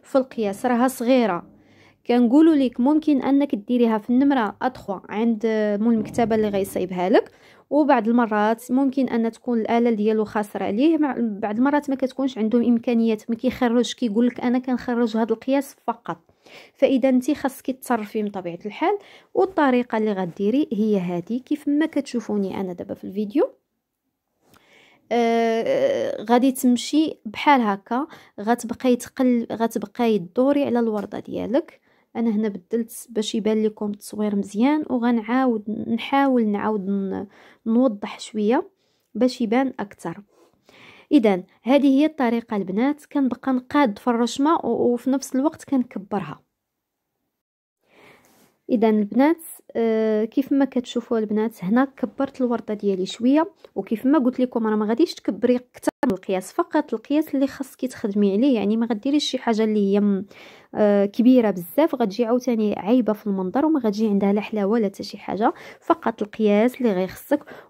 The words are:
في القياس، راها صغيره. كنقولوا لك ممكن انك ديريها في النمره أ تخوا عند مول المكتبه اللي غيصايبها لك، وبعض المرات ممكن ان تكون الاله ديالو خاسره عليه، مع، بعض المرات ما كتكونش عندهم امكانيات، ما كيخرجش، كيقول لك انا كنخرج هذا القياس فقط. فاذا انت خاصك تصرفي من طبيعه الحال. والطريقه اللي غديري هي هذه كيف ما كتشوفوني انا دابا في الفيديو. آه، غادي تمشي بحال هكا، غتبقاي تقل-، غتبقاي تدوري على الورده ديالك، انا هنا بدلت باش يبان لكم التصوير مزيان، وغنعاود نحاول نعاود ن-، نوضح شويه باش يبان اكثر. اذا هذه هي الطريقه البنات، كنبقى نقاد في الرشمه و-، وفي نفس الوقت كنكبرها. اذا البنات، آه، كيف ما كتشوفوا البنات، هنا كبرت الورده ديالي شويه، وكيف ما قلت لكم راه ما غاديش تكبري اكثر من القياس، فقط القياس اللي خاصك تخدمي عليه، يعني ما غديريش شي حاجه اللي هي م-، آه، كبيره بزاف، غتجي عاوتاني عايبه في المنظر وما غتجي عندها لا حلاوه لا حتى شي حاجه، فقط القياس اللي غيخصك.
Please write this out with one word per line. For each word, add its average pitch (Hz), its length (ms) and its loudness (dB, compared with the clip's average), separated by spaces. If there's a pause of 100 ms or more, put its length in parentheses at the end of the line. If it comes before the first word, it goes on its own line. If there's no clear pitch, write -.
في - 160 -2
القياس، 220 480 -2
راها 247 220 2
صغيره. 233 640 0 (540)
كنقولوا 247 480 6
لك 262 260 0
ممكن 294 420 2
انك 277 320 2
ديريها 226 440 0
في 208 120 -6
النمره 254 520 2
أ 254 60 0
تخوا 196 300 -8 (100)
عند 226 380 -2 (340)
مول 233 140 2
المكتبه 220 420 0
اللي 214 120 0
غيصايبها 185 600 -4
لك، 311 220 2 (400)
وبعض 269 380 2
المرات 226 640 0
ممكن 262 360 0
ان 226 220 -2
تكون 226 300 -4
الاله 233 300 2
ديالو 214 340 0
خاسره 208 400 -4
عليه، 269 340 2
مع، 294 200 0
بعض 214 380 -4
المرات 285 340 0
ما 269 60 -2
كتكونش 262 420 -4
عندهم 220 240 2
امكانيات، 226 680 0
ما 226 60 -4
كيخرجش، 240 580 0
كيقول 240 320 0
لك 240 140 -4
انا 247 180 0
كنخرج 240 580 -2
هذا 220 160 0
القياس 269 440 -2 (100)
فقط. 226 320 -8 (560)
فاذا 262 340 2
انت 254 220 2
خاصك - 400 -4
تصرفي 226 520 -4
من 208 80 -4
طبيعه 175 360 -8
الحال. 349 320 -2 (360)
والطريقه 262 640 2
اللي 214 140 0
غديري 196 600 -2
هي 214 260 0
هذه 175 400 -4
كيف 294 300 -6
ما 294 180 2
كتشوفوني 214 760 -4
انا 185 120 -6
دابا 190 220 -10
في - 100 -12
الفيديو. 208 460 -2 (1600)
آه، 226 1200 0
غادي 247 220 4
تمشي 262 640 0 (100)
بحال 254 360 2
هكا، 226 460 -2 (340)
غتبقاي 240 560 0
تقل-، 240 560 0
غتبقاي 226 640 -2
تدوري 269 460 0
على 240 140 0
الورده 208 400 -4
ديالك، 202 640 -4 (340)
انا 233 140 0
هنا 214 180 0
بدلت 220 640 -8
باش 214 240 -4
يبان 220 280 0
لكم 214 280 -4
التصوير 208 460 -6
مزيان، 226 540 0
وغنعاود 233 800 0
نحاول 233 760 0
نعاود 202 420 -2
ن-، 196 380 -4 (400)
نوضح 226 540 0
شويه 220 480 -2 (460)
باش 254 260 0
يبان 254 400 0
اكثر. 202 420 -12 (880)
اذا 208 300 4 (200)
هذه 269 240 4
هي 277 200 4
الطريقه 233 500 -2
البنات، 208 480 -2
كنبقى 262 480 -2
نقاد 254 460 0
في - 100 -6
الرشمه 240 480 0
و-، 240 360 0
وفي 240 180 -2
نفس 262 260 -2
الوقت 302 280 -2
كنكبرها. 208 760 -6 (2250)
اذا 220 180 2
البنات، 226 540 2 (340)
آه، 220 480 0
كيف 269 280 -2
ما 277 120 4
كتشوفوا 247 540 -4
البنات، 214 460 -2
هنا 240 200 2
كبرت 269 560 -6
الورده 226 340 -2
ديالي 196 320 -2
شويه، 285 460 2 (220)
وكيف 214 320 -4
ما 294 120 4
قلت 254 220 0
لكم 247 260 -2
راه 214 100 0
ما 214 100 0
غاديش 233 280 2
تكبري 240 420 0
اكثر - 360 -6 (140)
من 226 60 2
القياس، 185 400 -4
فقط 311 420 -2
القياس 294 400 -2
اللي 269 120 2
خاصك - 380 -10
تخدمي 208 480 0
عليه، 247 220 2
يعني 208 220 0
ما 226 100 0
غديريش 269 380 0
شي - 140 -4
حاجه 220 260 0
اللي 208 280 2
هي 202 80 4
م-، 202 260 2 (480)
آه، 202 320 4
كبيره 233 440 4
بزاف، 190 440 0
غتجي 233 300 -2
عاوتاني 226 540 0
عايبه 220 340 2
في 208 140 -8
المنظر 196 400 -2
وما 311 140 2
غتجي 220 280 0
عندها 196 240 2
لا 208 80 0
حلاوه 208 380 -2
لا 226 80 0
حتى 214 160 -8
شي 202 160 -14
حاجه، 220 360 -2 (260)
فقط - 420 -4
القياس 214 580 0
اللي 233 120 0
غيخصك. 185 480 -4 (300)